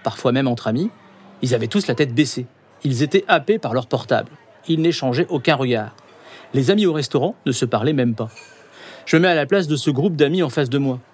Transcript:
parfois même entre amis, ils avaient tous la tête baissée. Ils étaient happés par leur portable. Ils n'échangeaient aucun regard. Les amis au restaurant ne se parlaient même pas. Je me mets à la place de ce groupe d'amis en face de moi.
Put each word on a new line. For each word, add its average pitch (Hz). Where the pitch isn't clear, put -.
parfois 120
même 135
entre 120
amis, 139
ils 123
avaient 117
tous 202
la 120
tête 127
baissée. 131
Ils 131
étaient 190
happés 190
par 117
leur 123
portable. -
Ils 160
n'échangeaient 156
aucun 151
regard. 117
Les 135
amis 208
au 160
restaurant 151
ne 139
se 120
parlaient 117
même 123
pas. 110
Je -
me 165
mets 185
à 175
la 147
place 180
de 151
ce 143
groupe 147
d'amis 180
en 147
face 127
de 139
moi. 135